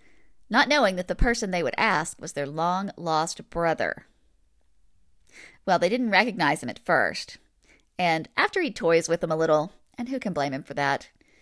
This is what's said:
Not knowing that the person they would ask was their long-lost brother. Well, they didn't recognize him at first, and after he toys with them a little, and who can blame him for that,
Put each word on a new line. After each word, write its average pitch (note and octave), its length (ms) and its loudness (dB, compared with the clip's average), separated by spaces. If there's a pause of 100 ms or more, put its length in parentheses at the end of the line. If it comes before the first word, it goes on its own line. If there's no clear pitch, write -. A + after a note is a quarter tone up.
(480)
Not G#3+ 220 2
knowing A#3+ 260 4
that F3+ 120 -4
the - 60 -4
person A#3 360 0
they F3+ 120 -2
would C3 140 -2
ask F3 420 0
was - 140 -12
their C#3+ 140 -6
long-lost E3 1040 -4
brother. E3 560 -2 (1600)
Well, F3+ 120 4
they F3 120 2
didn't B3 180 0
recognize F#3+ 540 2
him B2 80 -8
at - 160 -12
first, A2+ 500 0 (640)
and D#3+ 360 0
after F#4+ 280 0
he C#4+ 80 -2
toys E3 400 2
with E3+ 100 0
them E3 100 -2
a D#3+ 60 0
little, D#3 360 2 (260)
and A#3+ 100 -6
who C4+ 100 -4
can A3+ 140 -4
blame C#3+ 220 -2
him C#3 80 -8
for - 100 -18
that, C#3 380 -2 (320)